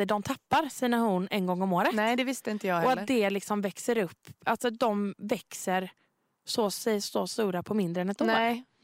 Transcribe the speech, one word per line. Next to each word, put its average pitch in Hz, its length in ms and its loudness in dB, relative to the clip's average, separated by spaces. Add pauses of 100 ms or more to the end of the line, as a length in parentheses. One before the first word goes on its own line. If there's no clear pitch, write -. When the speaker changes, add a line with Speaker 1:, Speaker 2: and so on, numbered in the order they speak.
Speaker 1:
de 208 180 0
tappar 277 460 0
sina 240 280 0
horn 196 340 2
en 190 140 0
gång 180 160 0
om 190 120 0
året. 214 220 2
Speaker 2:
Nej, 220 200 2
det 254 80 2
visste 247 280 -4
inte 208 160 -4
jag 175 160 2
Speaker 1:
Och 247 60 6
Speaker 2:
heller. 262 120 2
Speaker 1:
att 208 60 -8
det 220 220 4
liksom 202 320 -2
växer 208 360 -2
upp, - 300 -4 (180)
alltså 233 240 0
de 208 480 0
växer 190 720 -4 (560)
så, 208 260 0
så, 214 300 -2
så 202 260 -2
stora 180 360 -2
på - 100 -4
mindre 180 280 0
än 180 80 -2
ett 202 120 -2
år. 233 40 2
Speaker 2:
Nej. 226 380 2 (200)